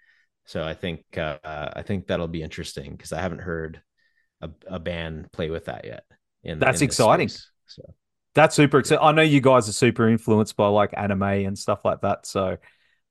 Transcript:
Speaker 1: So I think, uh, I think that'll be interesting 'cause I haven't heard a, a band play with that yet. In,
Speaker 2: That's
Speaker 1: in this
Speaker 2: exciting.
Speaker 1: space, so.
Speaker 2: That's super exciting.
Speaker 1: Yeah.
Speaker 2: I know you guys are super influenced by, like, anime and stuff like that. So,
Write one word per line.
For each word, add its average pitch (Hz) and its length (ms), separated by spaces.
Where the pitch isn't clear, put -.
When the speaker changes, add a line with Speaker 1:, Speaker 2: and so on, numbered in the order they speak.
Speaker 1:
So - 180
I 80 100
think, 82 440
uh, 78 260
I 78 400
think 95 240
that'll 85 200
be 82 140
interesting 78 560
'cause - 160
I 78 80
haven't 87 180
heard 82 420
a, 82 80
a 92 140
band 82 520
play 80 180
with 82 160
that - 200
yet. - 200
In, 82 160
Speaker 2:
That's 131 220
Speaker 1:
in 139 60
this - 80
Speaker 2:
exciting. 120 340
Speaker 1:
space, - 220
so. - 260
Speaker 2:
That's 151 220
super 143 240
exciting. 147 240
Speaker 1:
Yeah. 156 60
Speaker 2:
I - 40
know 160 100
you 143 180
guys 123 260
are 104 60
super 117 340
influenced 110 480
by, 104 120
like, 104 280
anime 101 280
and 98 340
stuff - 260
like 95 180
that. - 260
So, 95 300